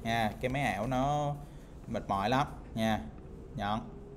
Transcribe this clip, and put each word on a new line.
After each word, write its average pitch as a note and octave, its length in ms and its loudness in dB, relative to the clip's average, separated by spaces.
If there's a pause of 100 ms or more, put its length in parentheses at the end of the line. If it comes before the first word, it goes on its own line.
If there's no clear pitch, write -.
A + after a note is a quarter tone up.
nha. A2+ 280 2 (100)
Cái C3+ 80 2
máy C#3 120 2
ảo G#2+ 260 2
nó C#3+ 480 2 (520)
mệt A2 200 -2
mỏi G2 220 2
lắm C3+ 180 4 (280)
nha. A2 240 4 (560)
Nhận. G#2 240 2 (380)